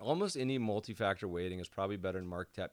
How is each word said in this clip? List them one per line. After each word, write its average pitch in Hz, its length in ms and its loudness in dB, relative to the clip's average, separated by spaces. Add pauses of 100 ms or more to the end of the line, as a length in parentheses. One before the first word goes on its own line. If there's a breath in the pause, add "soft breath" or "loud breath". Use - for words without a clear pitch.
Almost 165 360 2
any 131 200 2
multi-factor 107 720 2
weighting 90 320 -2
is 87 80 -6
probably 98 300 -2
better 92 220 -2
than 90 80 -6
market 90 280 -6
cap, 92 180 -4